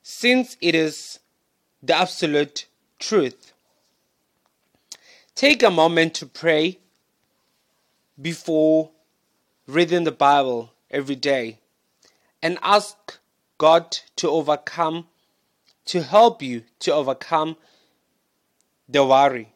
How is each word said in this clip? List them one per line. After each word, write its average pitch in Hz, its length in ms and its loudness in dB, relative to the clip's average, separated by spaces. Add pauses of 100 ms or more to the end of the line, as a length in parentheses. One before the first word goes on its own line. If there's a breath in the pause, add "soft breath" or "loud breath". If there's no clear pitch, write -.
since 247 600 -2
it 165 160 0
is 156 420 -6 (640)
the 156 140 0
absolute 151 680 -4 (340)
truth. - 520 -4 (1800 loud breath)
Take 269 300 2
a 214 60 6
moment 165 440 2
to 151 120 -12
pray 160 520 -2 (1400)
before 156 680 0 (760)
reading 170 380 0
the 147 80 -4
Bible 131 600 0 (160)
every 139 280 -6
day 123 420 -4 (840)
and 170 220 -6
ask - 560 -2 (400)
God 165 400 2 (180)
to 170 140 -4
overcome, 160 800 -4 (760)
to 175 180 -4
help 220 360 4
you 120 220 -10 (160)
to 151 160 -2
overcome 156 600 -4 (1300)
the 135 160 2
worry. 131 520 2